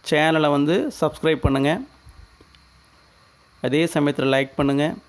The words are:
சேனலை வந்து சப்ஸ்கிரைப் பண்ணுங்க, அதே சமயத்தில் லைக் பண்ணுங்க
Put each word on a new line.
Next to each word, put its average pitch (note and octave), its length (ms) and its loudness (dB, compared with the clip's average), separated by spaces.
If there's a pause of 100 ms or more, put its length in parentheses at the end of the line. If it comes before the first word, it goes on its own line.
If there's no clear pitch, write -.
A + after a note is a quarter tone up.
சேனலை D#3 520 2
வந்து D3 200 2 (240)
சப்ஸ்கிரைப் D#3+ 460 -2
பண்ணுங்க, C3+ 260 2 (1900)
அதே C3+ 200 0 (140)
சமயத்தில் C#3 400 0
லைக் C3+ 240 -2
பண்ணுங்க C#3+ 260 2 (220)